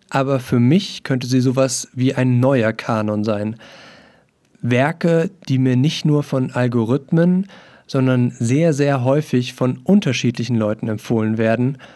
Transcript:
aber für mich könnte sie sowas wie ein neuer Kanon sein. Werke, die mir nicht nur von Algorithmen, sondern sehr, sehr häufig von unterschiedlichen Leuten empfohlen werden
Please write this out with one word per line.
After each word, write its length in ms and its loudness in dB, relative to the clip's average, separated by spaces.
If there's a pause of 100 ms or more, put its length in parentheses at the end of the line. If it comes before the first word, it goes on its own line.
aber 300 0
für 200 0
mich 440 2
könnte 240 -4
sie 140 0
sowas 520 0
wie 200 0
ein 260 2
neuer 340 2
Kanon 500 -2
sein. 320 -4 (1040)
Werke, 680 0 (180)
die 120 0
mir 160 2
nicht 300 0
nur 180 2
von 280 -4
Algorithmen, 960 0 (400)
sondern 440 0
sehr, 420 0
sehr 300 0
häufig 500 0
von 300 -2
unterschiedlichen 760 0
Leuten 320 -2
empfohlen 480 -2
werden 400 0 (180)